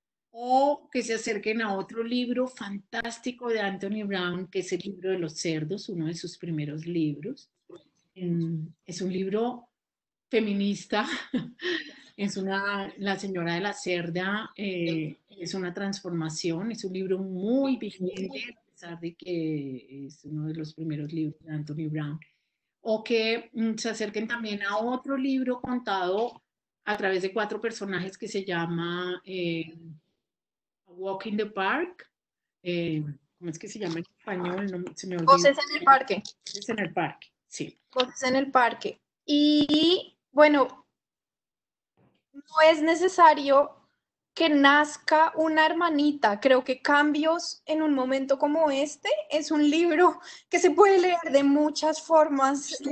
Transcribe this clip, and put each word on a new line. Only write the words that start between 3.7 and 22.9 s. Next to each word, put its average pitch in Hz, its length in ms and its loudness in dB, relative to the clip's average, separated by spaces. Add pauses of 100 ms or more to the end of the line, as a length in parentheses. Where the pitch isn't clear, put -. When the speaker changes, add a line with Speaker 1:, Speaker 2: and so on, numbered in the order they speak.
Speaker 1:
Brown, 180 420 -4
que 196 120 -6
es 180 120 -6
El 175 120 -2
libro 190 260 -6
de 190 80 0
los 160 160 -6
cerdos, 160 540 -4
uno 170 180 -4
de 170 80 -4
sus 165 220 -12
primeros 156 500 -8
libros. 165 640 -4 (640)
Em, 165 540 -4 (160)
es - 160 -12
un 190 120 -4
libro 208 560 -4 (640)
feminista, 202 760 0 (260)
<laughs> - 240 -4 (600)
es 202 200 -4
una, 196 640 -4
La 196 200 -2
señora 180 360 -4
de 170 60 -2
la 202 120 -4
cerda, 185 840 -4
eh, 170 600 -4 (140)
es 190 240 -12
una 180 180 -6
transformación, 175 1000 -6
es 220 140 -8
un 185 80 -8
libro 190 260 -4
muy 214 600 -2
vigente, 190 800 -8
a - 120 -20
pesar 170 300 -16
de 170 140 -10
que 139 920 -6
es 147 180 -20
uno 151 240 -8
de 160 60 -6
los 156 200 -10
primeros 151 380 -8
libros 156 300 -6
de 156 100 -14
Anthony 151 360 -6
Brown. 151 320 -6 (680)
O 220 140 0